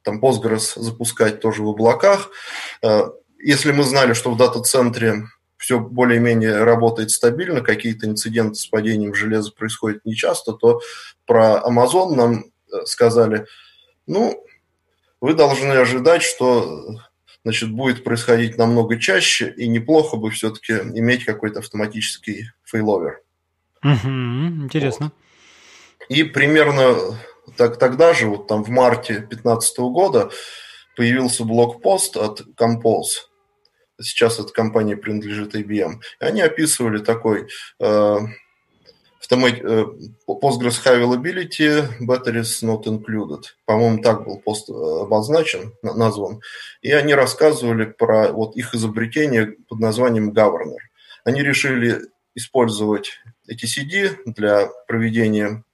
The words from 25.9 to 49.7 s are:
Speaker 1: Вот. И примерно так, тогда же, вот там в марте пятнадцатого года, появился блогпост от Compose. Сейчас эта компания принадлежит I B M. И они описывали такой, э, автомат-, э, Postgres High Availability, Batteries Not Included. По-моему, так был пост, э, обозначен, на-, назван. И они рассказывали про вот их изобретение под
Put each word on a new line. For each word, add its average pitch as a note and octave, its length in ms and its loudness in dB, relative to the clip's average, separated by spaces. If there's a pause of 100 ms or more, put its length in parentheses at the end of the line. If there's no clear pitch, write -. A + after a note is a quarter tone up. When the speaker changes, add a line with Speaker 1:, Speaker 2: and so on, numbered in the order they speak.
Speaker 1:
Вот. - 100 -20
И D3 140 0
примерно C3 920 2 (380)
так, A#2 240 2
тогда C3+ 340 6
же, A2 140 0
вот G2+ 200 -4
там G#2+ 160 0
в A2+ 60 -8
марте A#2+ 580 2
пятнадцатого A#2 600 -2
года, B2+ 400 2 (680)
появился B2 480 0
блогпост A#2 720 0
от - 240 -4 (180)
Compose. A#2 680 0 (720)
Сейчас A2+ 380 -2
эта G2+ 120 -12
компания G#2+ 460 -2
принадлежит G#2 580 -8
I G#2+ 80 -6
B G#2 160 -4
M. F2+ 220 -4 (180)
И - 60 -8
они G3+ 160 0
описывали D3 580 0
такой, A2 480 -2 (320)
э, G#2 380 2 (1040)
автомат-, B2 400 0
э, A2 240 2 (420)
Postgres B2 560 -2
High B2+ 160 6
Availability, D3+ 840 0 (160)
Batteries A#2 600 -2
Not A2 200 -2
Included. G#2+ 600 -6 (200)
По-моему, A2+ 380 2
так A2 240 2
был - 140 -12
пост, - 300 -8
э, - 40 -12
обозначен, G#2 1080 -2
на-, - 120 -8
назван. G#2+ 480 -2 (400)
И B2+ 100 -2
они D3 220 4
рассказывали B2 720 2
про A2 480 2
вот A2 240 -4
их B2 180 -8
изобретение A2+ 800 -2 (140)
под A2+ 100 -10